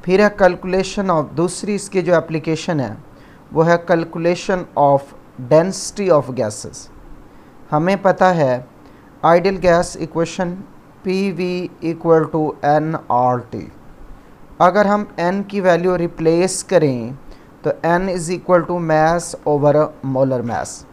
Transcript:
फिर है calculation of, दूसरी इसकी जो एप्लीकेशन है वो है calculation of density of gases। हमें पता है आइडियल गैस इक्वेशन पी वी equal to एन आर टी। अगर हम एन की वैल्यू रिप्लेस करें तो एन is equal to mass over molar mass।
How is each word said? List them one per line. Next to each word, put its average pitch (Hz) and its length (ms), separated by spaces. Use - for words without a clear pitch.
फिर 185 160
है 208 160
calculation 185 800
of, 151 160
दूसरी 180 420
इसकी 196 260
जो 170 160
एप्लीकेशन 160 640
है 110 180
वो 151 100
है 170 220
calculation 170 920
of 139 240
density 185 640
of 147 200
gases। 113 440
हमें 180 320
पता 185 300
है 131 340
आइडियल 175 320
गैस 175 400
इक्वेशन 165 540
पी 190 260
वी 180 380
equal 165 420
to 160 80
एन 151 300
आर 123 280
टी। 101 200
अगर 185 260
हम 208 200
एन 180 220
की 202 100
वैल्यू 180 340
रिप्लेस 170 760
करें 135 480
तो 151 100
एन 175 300
is 170 200
equal 175 340
to 175 80
mass 160 400
over 147 260
molar 131 240
mass। 76 240